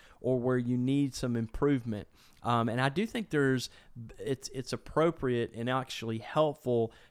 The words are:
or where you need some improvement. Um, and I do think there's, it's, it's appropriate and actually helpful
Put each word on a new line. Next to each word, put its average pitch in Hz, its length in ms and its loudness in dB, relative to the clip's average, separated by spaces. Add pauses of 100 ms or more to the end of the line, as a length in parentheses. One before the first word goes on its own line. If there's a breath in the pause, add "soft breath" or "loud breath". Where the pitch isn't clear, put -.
(220 soft breath)
or 127 180 2
where 127 180 2
you 123 200 0
need 135 360 2
some 123 220 -2
improvement. 117 720 0 (360 soft breath)
Um, 117 260 2
and 117 100 0
I 135 100 2
do 175 160 0
think 226 240 -6
there's, 135 400 2 (500 soft breath)
it's, 127 340 -4
it's 131 200 -6
appropriate 131 840 0
and 117 140 -4
actually 117 500 -4
helpful 127 760 0 (180 soft breath)